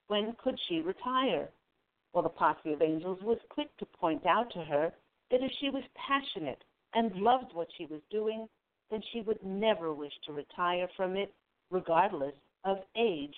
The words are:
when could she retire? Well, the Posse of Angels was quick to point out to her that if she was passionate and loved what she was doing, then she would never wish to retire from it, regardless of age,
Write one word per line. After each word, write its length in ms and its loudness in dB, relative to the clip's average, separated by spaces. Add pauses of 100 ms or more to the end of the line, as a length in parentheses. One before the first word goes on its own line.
when 340 0
could 160 0 (120)
she 140 0
retire? 680 0 (640)
Well, 100 2
the 60 2
Posse 440 0
of 80 0
Angels 440 0
was 140 2 (100)
quick 300 -8
to 80 -8
point 380 -2
out 280 4
to 80 -8
her 320 0 (400)
that 100 4
if 80 -2 (100)
she 80 -2
was 140 -4 (140)
passionate 680 -4 (320)
and 220 2
loved 360 4
what 240 -4
she 100 -8
was 140 -8 (100)
doing, 380 -2 (420)
then 120 -4 (100)
she 80 -6
would 240 -2
never 480 2
wish 200 -6 (120)
to 80 -10
retire 640 -2
from 200 -2
it, 140 -2 (400)
regardless 640 2 (320)
of 140 0 (180)
age, 400 0